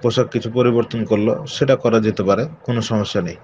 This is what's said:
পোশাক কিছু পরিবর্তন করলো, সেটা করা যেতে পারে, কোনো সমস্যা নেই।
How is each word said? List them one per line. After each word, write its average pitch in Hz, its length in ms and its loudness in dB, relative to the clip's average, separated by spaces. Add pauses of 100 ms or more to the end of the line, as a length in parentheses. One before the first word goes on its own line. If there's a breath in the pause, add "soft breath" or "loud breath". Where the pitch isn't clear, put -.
পোশাক 120 260 2
কিছু 117 220 -4
পরিবর্তন 117 540 0
করলো, 107 420 0
সেটা 135 300 2
করা 113 240 2
যেতে 107 220 0
পারে, 98 240 2 (180)
কোনো 120 180 -2
সমস্যা 107 400 -2
নেই। 85 220 -6